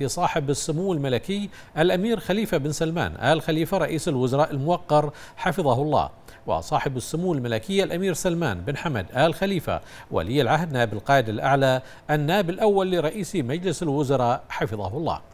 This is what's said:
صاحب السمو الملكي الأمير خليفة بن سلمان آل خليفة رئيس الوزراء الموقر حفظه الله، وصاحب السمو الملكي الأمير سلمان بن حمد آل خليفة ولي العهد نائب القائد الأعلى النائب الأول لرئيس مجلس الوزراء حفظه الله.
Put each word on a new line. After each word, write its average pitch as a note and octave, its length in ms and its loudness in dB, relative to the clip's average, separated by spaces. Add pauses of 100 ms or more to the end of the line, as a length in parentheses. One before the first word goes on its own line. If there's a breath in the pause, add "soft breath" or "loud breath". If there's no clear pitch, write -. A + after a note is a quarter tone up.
صاحب D#3 440 -2
السمو E3 420 -2
الملكي D#3+ 580 -2 (280 loud breath)
الأمير F#3 420 2
خليفة G3 360 0
بن D3 160 -2
سلمان D#3+ 440 -2
آل C#3+ 260 2
خليفة E3 360 0
رئيس D#3 300 -2
الوزراء C3+ 420 2
الموقر D3 640 2 (240 loud breath)
حفظه C#3+ 460 2
الله، B2 280 2 (360 loud breath)
وصاحب B2 500 -2
السمو E3 380 -2
الملكي B2 480 0
الأمير F3 320 -2
سلمان E3 460 0
بن C3 160 -4
حمد A#2 300 -2 (100)
آل D3+ 180 4
خليفة F#3+ 460 -2 (300 loud breath)
ولي A2 320 0
العهد D#3 300 2
نائب A#2 200 2
القائد A#2 360 2
الأعلى C3 540 2 (280 loud breath)
النائب D#3+ 400 2
الأول F#3+ 420 2
لرئيس F3 440 -2
مجلس E3 460 -2
الوزراء C3+ 680 2
حفظه G#2 480 -4
الله. D#3+ 240 -4 (140)